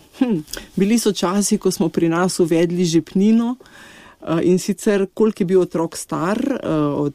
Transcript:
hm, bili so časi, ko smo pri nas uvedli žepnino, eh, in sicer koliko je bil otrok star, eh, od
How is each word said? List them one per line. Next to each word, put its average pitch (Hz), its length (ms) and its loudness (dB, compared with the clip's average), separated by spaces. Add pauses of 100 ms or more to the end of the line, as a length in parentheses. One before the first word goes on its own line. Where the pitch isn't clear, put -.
(160)
hm, 233 240 0 (340)
bili 202 240 2
so 220 140 0
časi, 196 460 0
ko - 120 -2
smo 175 200 0
pri 165 180 0
nas 175 300 0
uvedli 175 480 2
žepnino, 208 720 2 (640)
eh, 165 220 -2
in 180 160 4
sicer 202 520 0
koliko 220 300 0
je 202 60 0
bil 180 160 4
otrok 165 340 -4
star, 165 440 -4
eh, 269 300 -4 (280)
od 143 180 -2